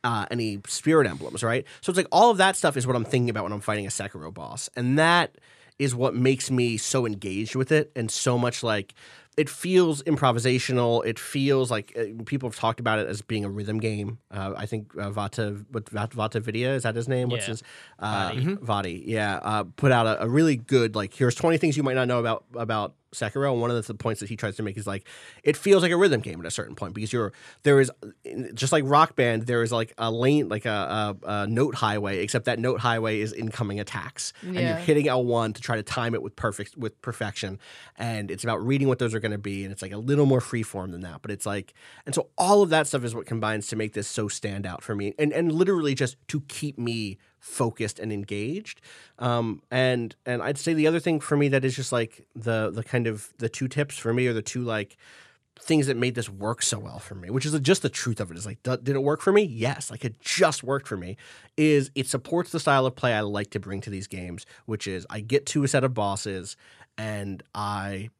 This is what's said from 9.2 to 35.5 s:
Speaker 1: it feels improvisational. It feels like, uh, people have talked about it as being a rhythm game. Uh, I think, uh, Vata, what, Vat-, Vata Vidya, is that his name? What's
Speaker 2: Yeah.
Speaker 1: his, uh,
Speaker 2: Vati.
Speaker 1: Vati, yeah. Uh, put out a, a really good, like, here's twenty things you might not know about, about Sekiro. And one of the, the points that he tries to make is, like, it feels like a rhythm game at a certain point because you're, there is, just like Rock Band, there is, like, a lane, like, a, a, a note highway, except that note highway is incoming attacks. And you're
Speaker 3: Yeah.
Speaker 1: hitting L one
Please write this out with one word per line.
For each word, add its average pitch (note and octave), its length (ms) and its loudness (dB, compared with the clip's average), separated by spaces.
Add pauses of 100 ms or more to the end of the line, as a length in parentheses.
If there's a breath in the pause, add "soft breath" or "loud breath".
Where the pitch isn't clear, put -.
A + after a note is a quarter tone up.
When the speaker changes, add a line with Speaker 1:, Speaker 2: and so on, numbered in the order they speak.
Speaker 1:
it D3+ 140 0
feels F3 540 4
improvisational. B2 1000 2
It A2+ 120 -4
feels C3+ 520 0
like, A2 280 -4
uh, A2+ 260 -6
people C3 240 -4
have - 100 -10
talked A2+ 220 0
about A2 180 2
it F#2+ 100 -2
as G#2 140 -6
being G#2 220 -4
a G2+ 60 -4
rhythm G#2 280 -4
game. G#2+ 400 -4 (120)
Uh, G2 260 -6
I - 100 -8
think, G#2+ 320 -8
uh, G2+ 120 -4
Vata, G2+ 600 -4
what, G#2+ 200 -8
Vat-, G#2+ 220 -4
Vata A2 280 -2
Vidya, A#2 340 -2
is B2 100 -2
that A2+ 120 0
his A#2 120 -4
name? B2 200 0
What's A#2 160 -2
Speaker 2:
Yeah. A2+ 80 -4
Speaker 1:
his, A2 100 -8 (360 loud breath)
uh, G2+ 360 -2
Speaker 2:
Vati. E3+ 260 -2
Speaker 1:
Vati, G2 460 -4
yeah. G#2 360 0
Uh, G#2 220 -2
put C3+ 280 2
out A#2 140 6
a, A2 160 2
a A2+ 60 0
really D3 280 6
good, A#2 400 2
like, G2+ 180 -2
here's B2 200 4
twenty E3 240 4
things D3+ 180 4
you D3 60 2
might C3 120 2
not B2+ 140 4
know B2 120 2
about, A2+ 240 0 (100)
about A2 400 -4 (200)
Sekiro. C#3 380 -2
And A#2+ 80 2
one A#2+ 100 0
of A#2+ 60 0
the, A2+ 160 -4
the G#2 60 -8
points A2+ 220 -4
that G2+ 80 -10
he A2 80 -8
tries G2+ 200 -4
to A2 60 -6
make G2 140 -6
is, G2+ 100 -8
like, G2 180 -6 (380 loud breath)
it D3+ 140 4
feels F#3+ 260 6
like F3 80 2
a F3 60 2
rhythm E3+ 240 4
game F2 200 -10
at E2 60 -10
a - 40 -6
certain - 260 -8
point F#2+ 180 -10
because G#2+ 180 -6
you're, A2+ 200 -2 (320 loud breath)
there C#3 160 8
is, B2+ 100 4 (640)
just C3 180 0
like D#3 140 4
Rock D3 300 6
Band, A#2 300 2
there A#2+ 160 2
is, A2+ 100 0
like, A2+ 260 -2
a A2+ 140 0
lane, B2+ 360 4
like, G#2+ 160 -4
a, G#2 600 -2
a, D#2+ 40 -8
a G2+ 200 -2
note A#2+ 260 2
highway, G2+ 480 0
except A2+ 220 -2
that A#2 160 0
note A#2+ 200 0
highway A2+ 400 0
is G#2+ 120 -4
incoming G#2+ 480 -6
attacks. - 520 -10 (100)
And F#3 120 -8
you're F3 80 0
Speaker 3:
Yeah. E3 160 0
Speaker 1:
hitting D3+ 300 4
L B2+ 160 2
one A#2 300 2